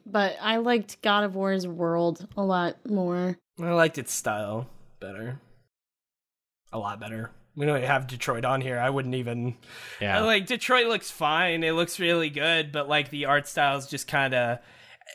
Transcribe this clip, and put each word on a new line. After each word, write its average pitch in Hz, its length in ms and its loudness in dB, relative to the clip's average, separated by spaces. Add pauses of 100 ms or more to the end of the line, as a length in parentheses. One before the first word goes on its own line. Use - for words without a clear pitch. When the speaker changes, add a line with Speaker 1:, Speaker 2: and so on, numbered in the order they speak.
Speaker 1:
but 202 340 0
I 220 180 0
liked 233 440 0
God 208 220 4
of 190 120 -2
War's 190 320 0
world 170 600 0 (100)
a 202 60 0
lot 180 340 2 (100)
more. 180 500 0 (220)
Speaker 2:
I 170 120 0
liked 165 260 6
its 127 160 -6
style 107 560 -4 (300)
better. 110 400 -10 (1300)
A - 60 -8
lot 101 220 -6
better. 110 320 -10 (240)
We 147 100 -2
don't 143 180 0
have 131 240 2
Detroit 120 380 -4
on 131 160 2
here. 127 180 -4
I 127 120 2
wouldn't 131 240 -2
even, 120 400 -4 (440)
Speaker 3:
Yeah. 208 200 2
Speaker 2:
I, - 20 4
like, 214 240 2
Detroit 247 400 2
looks 226 260 -2
fine. 165 520 0
It 165 100 2
looks 170 260 0
really 170 300 2
good, 151 420 0
but, 147 160 -2
like, 147 220 2
the 143 160 -6
art 143 220 2
style's 139 400 0
just - 200 -8
kinda, 127 540 0 (540)